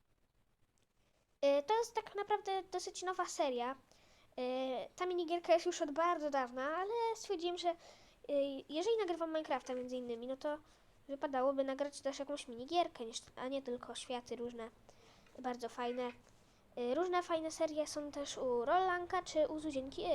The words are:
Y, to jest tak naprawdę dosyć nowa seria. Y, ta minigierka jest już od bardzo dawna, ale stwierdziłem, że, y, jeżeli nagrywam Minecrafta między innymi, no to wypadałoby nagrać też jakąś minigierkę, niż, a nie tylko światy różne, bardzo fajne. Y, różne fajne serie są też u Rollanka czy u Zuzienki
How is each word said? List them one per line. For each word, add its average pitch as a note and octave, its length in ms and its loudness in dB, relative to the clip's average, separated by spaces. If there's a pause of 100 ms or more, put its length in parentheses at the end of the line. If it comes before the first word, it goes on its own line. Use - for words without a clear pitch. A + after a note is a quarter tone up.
(1500)
Y, C#4+ 180 6
to G#4 140 4
jest A#4 160 0
tak - 220 -4
naprawdę G4+ 560 0
dosyć F4+ 320 -4
nowa F4+ 220 0
seria. C4 500 0 (640)
Y, B3+ 560 -2
ta F4+ 100 -2
minigierka F4 480 2
jest E4+ 120 6
już F4 160 0
od D4+ 100 0
bardzo D#4+ 380 2
dawna, C4+ 480 0
ale G4 140 0 (240)
stwierdziłem, F4 420 -2
że, F4 120 0
y, E4+ 60 2 (960)
jeżeli F#4 300 2
nagrywam E4+ 300 0
Minecrafta D#4 440 0
między B3+ 240 -4
innymi, A#3+ 300 -4
no C4 100 -4
to D4+ 200 -2 (500)
wypadałoby C4+ 560 2
nagrać C4+ 380 -2
też C4+ 180 -4
jakąś C#4+ 280 -6
minigierkę, C#4 580 -2
niż, A3+ 120 -8 (180)
a B3+ 120 -6
nie C4+ 140 -4
tylko B3 340 -6
światy A#3+ 400 -6
różne, A#3+ 340 -8 (720)
bardzo B3 300 -4
fajne. B3 420 -2 (680)
Y, B3 180 0
różne F4+ 280 4
fajne D#4+ 280 0
serie D#4 360 0
są D4 240 -4
też C#4+ 260 -6
u A#3+ 280 2
Rollanka F4+ 580 4
czy D#4 240 2
u D#4 120 -2
Zuzienki C#4 420 -4 (140)